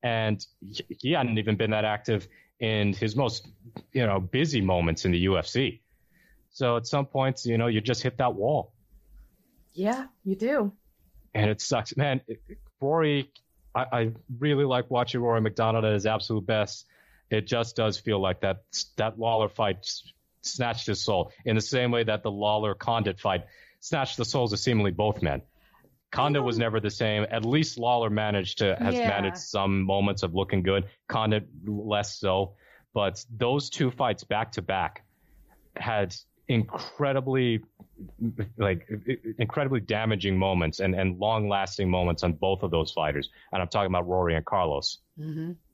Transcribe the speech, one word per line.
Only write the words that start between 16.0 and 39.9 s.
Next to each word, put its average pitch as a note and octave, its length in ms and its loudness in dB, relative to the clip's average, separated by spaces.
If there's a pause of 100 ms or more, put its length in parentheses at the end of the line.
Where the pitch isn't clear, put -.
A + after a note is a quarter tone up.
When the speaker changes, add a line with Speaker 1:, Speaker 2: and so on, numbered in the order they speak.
Speaker 1:
absolute A2 400 0
best. G#2+ 400 -2 (440)
It G#2+ 160 0
just A#2 300 0
does A2 220 0
feel G#2+ 200 0
like F#2+ 220 0
that, F#2+ 220 -2 (340)
that A2 220 -2
Lawler A2+ 300 2
fight G2+ 340 0
s-, - 200 -8 (400)
snatched A#2+ 440 -4
his G2+ 180 -2
soul F#2 260 0 (140)
in A2+ 100 2
the A2 60 2
same B2 300 0
way A#2 140 2
that G#2+ 180 -2
the A2 80 -2
Lawler G#2 440 0
Condit G#2 460 -2
fight F#2 240 0 (360)
snatched - 360 -4
the A#2+ 80 -2
souls A#2+ 280 0
of G2+ 60 -2
seemingly G#2+ 320 2
both G2+ 320 0
men. C#2+ 200 0 (680)
Condit C#3+ 320 2
was A#2+ 140 0
Speaker 2:
Yeah. A#2 80 2
Speaker 1:
never A2 160 0
the G#2 100 -2
same. G#2+ 400 0
At A2+ 140 -2
least D3+ 340 2
Lawler A#2+ 300 2
managed G#2 500 0
to, G2 180 4
has - 180 0
Speaker 2:
Yeah. E2+ 140 0
Speaker 1:
managed G2 280 0
some G2 460 0
moments G2 400 0
of F2 120 -2
looking F#2+ 280 0
good. F#2+ 260 2 (180)
Condit G#2+ 400 0 (200)
less G#2 520 -2
so. F#2+ 360 0 (400)
But G2 360 0
those B2 380 0
two C3 220 0
fights B2 340 -2
back G#2+ 280 -2
to - 100 -6
back F2+ 420 -4 (720)
had G#2 400 -2 (320)
incredibly, B2+ 1120 0 (960)
like, F#2+ 340 0
i-, G#2+ 220 -4
i-, A#2+ 60 -2 (200)
incredibly C3 420 0
damaging G2+ 580 0